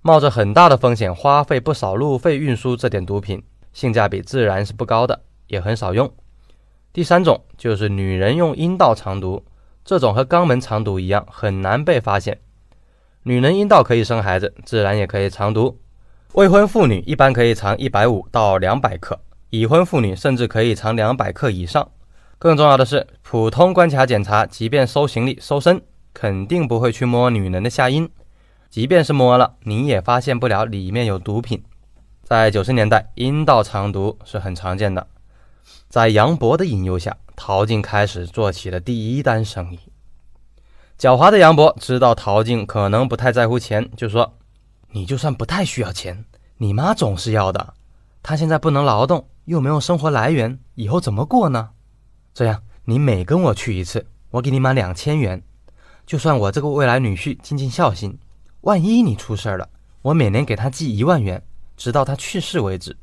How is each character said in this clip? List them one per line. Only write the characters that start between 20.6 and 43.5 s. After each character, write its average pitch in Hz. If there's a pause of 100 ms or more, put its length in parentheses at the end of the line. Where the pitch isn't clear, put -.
以 117
藏 110
两 110
百 110
克 120
以 90
上。 147 (500)
更 165
重 151
要 135
的 131
是， 131 (140)
普 113
通 175
关 175
卡 135
检 110
查， 104
即 -
便 131
搜 143
行 131
李、 135
搜 143
身， 180 (340)
肯 98
定 160
不 113
会 120
去 120
摸 120
女 101
人 92
的 -
下 127
阴。 160 (600)
即 113
便 165
是 160
摸 127
了， 127 (100)
你 113
也 110
发 123
现 123
不 123
了 104
里 98
面 117
有 98
毒 104
品。 117 (600)
在 113
九 98
十 127
年 110
代， 107
阴 143
道 131
藏 101
毒 98
是 -
很 92
常 92
见 98
的。 90 (840)
在 113
杨 110
博 127
的 175
引 104
诱 92
下， - (220)
陶 101
静 107
开 104
始 90
做 101
起 92
了 90
第 113
一 139
单 113
生 90
意。 87 (1200)
狡 131
猾 165
的 208
杨 160
博 151
知 127
道 120
陶 104
静 113
可 101
能 120
不 117
太 123
在 117
乎 120